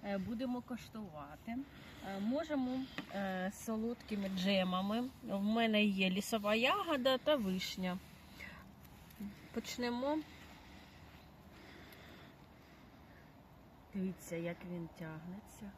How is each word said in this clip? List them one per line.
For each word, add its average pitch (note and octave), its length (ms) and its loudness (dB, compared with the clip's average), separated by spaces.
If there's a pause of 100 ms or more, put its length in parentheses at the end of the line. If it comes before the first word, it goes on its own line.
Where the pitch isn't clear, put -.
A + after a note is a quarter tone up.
Е, G3+ 140 0
будемо A#3+ 420 -2
коштувати. G3 960 -8 (500)
Е, G3 140 -4
можемо, C4 640 2 (300)
е, F#3+ 400 0
з - 100 -12
солодкими A3 640 0
джемами. F#3+ 800 4 (140)
В G3 200 0
мене G#3+ 420 6
є F#3+ 260 6
лісова G#3 440 2
ягода C4+ 640 6
та D4 180 6
вишня. F#3 640 0 (1600)
Почнемо. A#3+ 640 0 (3750)
Дивіться, F#3 420 -2
як E3+ 200 0 (140)
він E3+ 180 -4 (100)
тягнеться. F3 800 -10